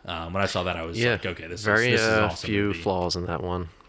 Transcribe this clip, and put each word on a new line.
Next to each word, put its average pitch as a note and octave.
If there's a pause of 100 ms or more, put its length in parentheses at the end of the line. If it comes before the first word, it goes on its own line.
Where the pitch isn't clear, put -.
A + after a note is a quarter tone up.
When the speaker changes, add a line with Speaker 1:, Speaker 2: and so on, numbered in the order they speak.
Speaker 1:
Um, E2
when F#2+
I F#2+
saw F2+
that, F2+
I E2
was E2+
Speaker 2:
Yeah. A#2+
Speaker 1:
like, G#2
"Okay, E2+
this F2
Speaker 2:
Very, A2
Speaker 1:
is, A#2
this -
is A2+ (100)
an G#2+
Speaker 2:
uh, -
Speaker 1:
awesome -
Speaker 2:
few G2+
Speaker 1:
movie." F2+
Speaker 2:
flaws F2+
in F2
that E2+
one. F2+ (200)